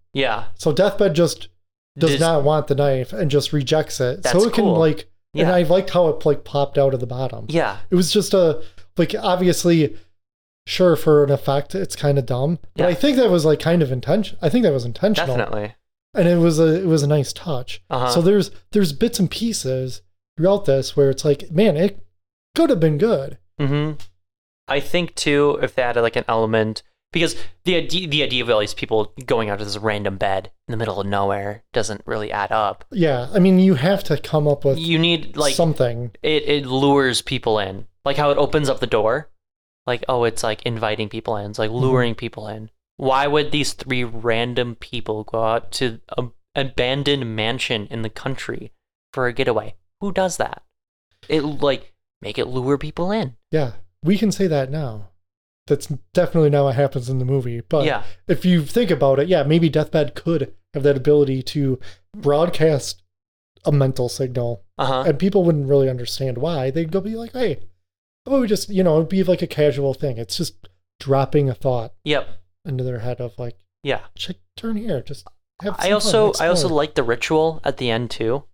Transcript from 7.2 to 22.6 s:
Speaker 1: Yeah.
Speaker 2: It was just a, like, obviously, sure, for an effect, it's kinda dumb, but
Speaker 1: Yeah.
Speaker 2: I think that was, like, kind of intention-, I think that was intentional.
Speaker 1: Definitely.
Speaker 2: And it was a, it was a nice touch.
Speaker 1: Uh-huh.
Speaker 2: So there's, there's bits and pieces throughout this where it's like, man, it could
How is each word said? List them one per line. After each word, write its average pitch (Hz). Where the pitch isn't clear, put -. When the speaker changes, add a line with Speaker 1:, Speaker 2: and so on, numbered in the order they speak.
Speaker 1:
Yeah. 131
Speaker 2:
It 185
was 175
just -
a, 175
like, 170
obviously, 175
sure, 175
for 147
an 139
effect, 139
it's 190
kinda 139
dumb, 135
but 156
Speaker 1:
Yeah. 180
Speaker 2:
I 175
think 277
that 233
was, 170
like, 151
kind 165
of 131
intention-, 156
I 170
think 247
that 165
was 123
intentional. 135
Speaker 1:
Definitely. 107
Speaker 2:
And 180
it 175
was 165
a, 165
it 185
was 160
a 143
nice 147
touch. -
Speaker 1:
Uh-huh. 127
Speaker 2:
So 135
there's, 196
there's 190
bits 233
and 175
pieces 131
throughout 196
this 135
where 139
it's 135
like, 143
man, 180
it -
could 330